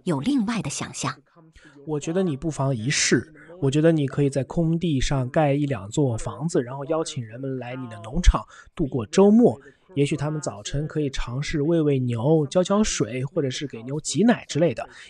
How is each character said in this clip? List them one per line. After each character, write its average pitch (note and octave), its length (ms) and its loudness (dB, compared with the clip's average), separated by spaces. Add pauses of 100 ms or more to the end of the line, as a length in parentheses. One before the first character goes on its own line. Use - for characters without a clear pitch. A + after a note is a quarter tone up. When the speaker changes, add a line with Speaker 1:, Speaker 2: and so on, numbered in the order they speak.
Speaker 1:
有 D#3 160 -2
另 A#3+ 260 0
外 A3+ 160 -4
的 C#3 80 -6
想 B2 240 -8
象。 - 220 -6 (720)
Speaker 2:
我 D3+ 100 -2
觉 D#3+ 140 -6
得 F3+ 100 0
你 E3+ 140 0
不 D#3 160 -6
妨 C#3 240 0
一 A2+ 140 -4
试。 - 440 0 (280)
我 C#3 100 2
觉 D3+ 100 2
得 E3 120 6
你 D3 120 2
可 C3 160 -2
以 C#3 80 4
在 C3+ 140 -2
空 E3 340 0
地 D#3+ 220 0
上 D3+ 300 0
盖 D3 240 2
一 D3 120 0
两 G#2 240 -6
座 B2 280 0
房 - 320 -8
子， E3 120 0
然 B2 140 -6
后 C#3 100 -8
邀 D#3 160 -2
请 C3+ 240 -6
人 A2 140 -14
们 C3+ 180 -6
来 B2 200 -10
你 B2+ 100 -10
的 A2 160 -14
农 B2 180 -4
场 - 220 4 (320)
度 E3 100 -2
过 B2+ 200 -4
周 G3 260 6
末。 G#3+ 260 6 (380)
也 C#3+ 80 4
许 C#3+ 140 0
他 D3 140 -4
们 D3+ 100 -6
早 G#2+ 220 -10
晨 D3 240 -4
可 D#3 120 -6
以 D3 120 0
尝 B2 300 -4
试 D3 200 -2
喂 E3 180 2
喂 C#3+ 200 2
牛、 C3 480 2
浇 F#3 160 2
浇 G3+ 200 2
水， B2+ 400 -2
或 D3 200 -4
者 C3 80 0
是 C#3 160 -8
给 A#2 160 -12
牛 C#3 180 -6
挤 - 220 0
奶 A#3 240 4
之 - 100 -4
类 E3 160 2
的， - 160 -12 (200)